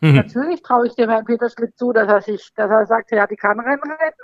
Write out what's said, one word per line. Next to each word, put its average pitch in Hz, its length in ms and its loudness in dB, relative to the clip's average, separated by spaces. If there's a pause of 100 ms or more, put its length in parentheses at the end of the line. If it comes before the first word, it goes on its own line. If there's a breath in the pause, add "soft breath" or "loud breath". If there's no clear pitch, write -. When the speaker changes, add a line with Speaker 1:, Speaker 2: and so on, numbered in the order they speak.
Speaker 1:
Mhm. 151 140 6
Speaker 2:
Natürlich 269 460 -2
traue 240 260 0
ich 240 80 -18
dem 226 120 0
Herrn 220 160 0
Peter 233 240 -2
Schmidt 233 300 -8
zu, 247 140 -2
dass 220 160 2
er 208 120 4
sich, 202 360 -8
dass 208 140 -2
er 214 160 2
sagt, 226 260 -2
ja, 208 140 2
die 208 100 -8
kann 208 240 -2
Rennen 277 220 -4
reiten, 311 420 -6